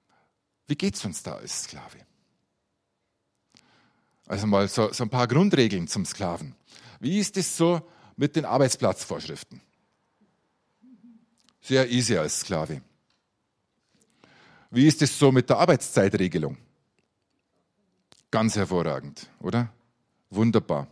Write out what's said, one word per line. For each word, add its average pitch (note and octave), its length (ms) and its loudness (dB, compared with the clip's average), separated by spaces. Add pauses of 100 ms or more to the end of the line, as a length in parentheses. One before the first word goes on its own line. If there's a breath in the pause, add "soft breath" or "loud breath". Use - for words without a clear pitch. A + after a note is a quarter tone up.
(680)
Wie D3 80 -4
geht's G3 280 -4
uns F#2 180 -10
da - 140 -12
als - 280 -10
Sklave? - 420 -18 (2250 soft breath)
Also G2+ 220 -6
mal G2+ 200 4
so, G#2+ 260 0
so B2+ 100 -6
ein G#2+ 60 -6
paar B2 180 0
Grundregeln A#2 600 2
zum F#2 180 -6
Sklaven. E2 500 -8 (440 loud breath)
Wie F3 200 -2
ist - 180 -4
es - 200 -4
so E3+ 300 2 (280 soft breath)
mit - 200 -2
den D3+ 100 -2
Arbeitsplatzvorschriften? F#2 1160 -2 (2000)
Sehr C3 280 2
easy A#2+ 260 2
als D2+ 260 -2
Sklave. D#2+ 420 -6 (1900 soft breath)
Wie B2 160 4
ist D#3 160 4
es - 160 0
so C#3 140 6
mit B2+ 180 4
der A#2+ 80 4
Arbeitszeitregelung? A2+ 1000 2 (1700)
Ganz A2 260 0
hervorragend, D#2+ 720 -2 (120)
oder? A#2 340 -2 (560)
Wunderbar. G2 640 0